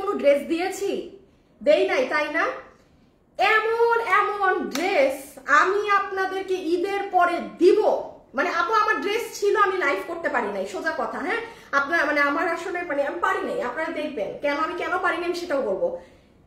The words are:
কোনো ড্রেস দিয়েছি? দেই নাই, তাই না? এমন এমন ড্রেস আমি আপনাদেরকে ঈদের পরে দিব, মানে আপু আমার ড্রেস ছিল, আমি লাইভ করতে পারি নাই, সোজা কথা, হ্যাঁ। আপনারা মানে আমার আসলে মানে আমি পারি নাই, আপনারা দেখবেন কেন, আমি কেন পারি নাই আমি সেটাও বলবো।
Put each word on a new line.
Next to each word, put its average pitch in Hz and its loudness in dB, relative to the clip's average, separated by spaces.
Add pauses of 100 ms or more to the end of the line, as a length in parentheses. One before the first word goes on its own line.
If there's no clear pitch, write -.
কোনো 392 -2 (100)
ড্রেস 285 4 (100)
দিয়েছি? 359 -2 (760)
দেই 339 6
নাই, 294 2 (100)
তাই 302 0 (100)
না? 349 2 (1120)
এমন 466 2 (260)
এমন 392 0 (240)
ড্রেস 302 2 (440)
আমি 392 2 (180)
আপনাদেরকে 381 -4 (180)
ঈদের 392 -2 (140)
পরে 349 4 (260)
দিব, 392 8 (580)
মানে 320 0 (100)
আপু 349 2
আমার 427 2
ড্রেস 415 0 (160)
ছিল, 403 2 (120)
আমি 370 -2
লাইভ - 0
করতে 339 -4
পারি 220 0
নাই, 190 -4
সোজা 311 -4
কথা, 220 -6
হ্যাঁ। 440 -2 (380)
আপনারা 294 0
মানে 294 0 (100)
আমার 320 0
আসলে 349 -6 (100)
মানে 285 -2
আমি 320 -6
পারি 381 0
নাই, 202 -4 (100)
আপনারা 320 -6 (100)
দেখবেন 262 -6 (120)
কেন, 285 -2
আমি 349 -6
কেন 330 -2 (120)
পারি 330 0
নাই 349 -4
আমি - -2
সেটাও 285 -2
বলবো। 180 0 (580)